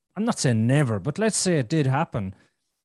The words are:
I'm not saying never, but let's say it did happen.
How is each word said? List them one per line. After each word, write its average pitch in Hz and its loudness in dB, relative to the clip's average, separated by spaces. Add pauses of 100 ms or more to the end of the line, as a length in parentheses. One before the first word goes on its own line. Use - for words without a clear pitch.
(160)
I'm 208 -4
not 233 -2
saying 117 2
never, 127 2
but 87 -6
let's 214 0
say 175 0
it 113 -2
did 156 0
happen. 131 -2 (500)